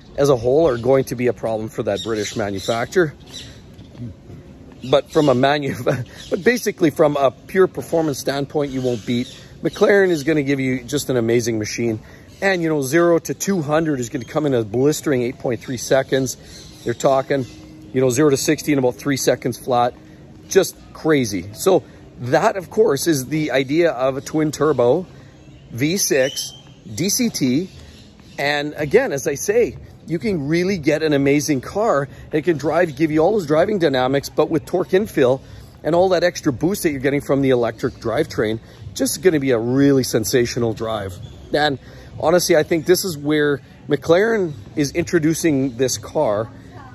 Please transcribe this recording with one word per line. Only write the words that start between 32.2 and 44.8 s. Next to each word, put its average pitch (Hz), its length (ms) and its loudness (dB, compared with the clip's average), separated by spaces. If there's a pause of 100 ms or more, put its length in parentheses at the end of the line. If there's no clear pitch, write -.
It 156 120 0
can 165 160 0
drive, 160 360 0
give 151 160 0
you 156 100 2
all 180 120 4
those 202 140 -2
driving 180 320 2
dynamics, 135 500 0
but 156 220 0
with 151 160 -2
torque 180 240 -2
infill 156 500 2 (420)
and 156 120 0
all 185 160 4
that 170 120 2
extra 175 300 0
boost 175 300 -2
that 170 80 2
you're 139 100 -4
getting 139 220 0
from 139 180 0
the 135 100 2
electric 120 440 0
drivetrain, 113 680 -2 (320)
just 254 300 -4
gonna 165 180 4
be 135 120 0
a 117 60 2
really 135 440 4
sensational 120 720 0
drive. 107 420 -6 (380)
And 151 240 0 (420)
honestly, 170 340 2
I 156 100 4
think 156 200 -2
this 175 180 4
is 175 140 -6
where 147 460 0 (260)
McLaren 180 640 2 (240)
is 143 160 0